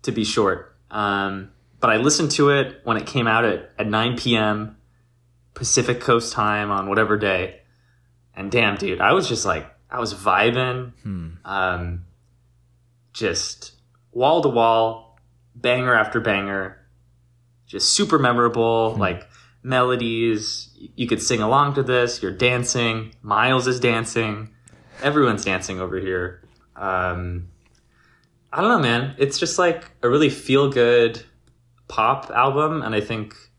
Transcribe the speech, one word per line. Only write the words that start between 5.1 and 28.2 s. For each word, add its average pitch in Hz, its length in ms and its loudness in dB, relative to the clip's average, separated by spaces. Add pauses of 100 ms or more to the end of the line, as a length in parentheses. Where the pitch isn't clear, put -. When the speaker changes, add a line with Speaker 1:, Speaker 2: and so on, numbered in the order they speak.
Speaker 1:
Pacific 123 460 0
Coast 117 320 2
time 104 380 -2
on 98 180 -2
whatever 104 280 2
day. 95 440 -2 (760)
And 95 180 -10
damn, 107 240 2
dude, 92 240 -4
I 101 120 4
was 175 160 2
just - 180 -4
like, 80 200 -4 (240)
I 127 80 -8
was 110 160 -6
vibing. 123 800 0 (100)
Speaker 2:
Hmm. 90 260 -8 (160)
Speaker 1:
Um, 87 600 -4 (1080)
just - 600 -6 (400)
wall 147 300 2
to 143 60 2
wall, 113 720 2 (360)
banger 123 400 0
after 110 260 2
banger, 98 560 -2 (880)
just - 280 -2
super 202 240 2
memorable, 117 760 2
Speaker 2:
Hmm. 104 60 -2
Speaker 1:
like, 87 260 -2 (360)
melodies. 117 1040 -2 (120)
Y-, - 160 -18
you 123 120 -4
could 117 140 0
sing 120 180 0
along 139 340 2
to 139 80 0
this. 123 400 0
You're 95 80 -4
dancing. 117 920 -2
Miles 120 440 2
is 127 140 -2
dancing. 113 680 -2 (520)
Everyone's 135 420 2
dancing 92 360 -4
over 92 180 -6
here. 92 440 -6 (340)
Um, 90 720 -4 (1040)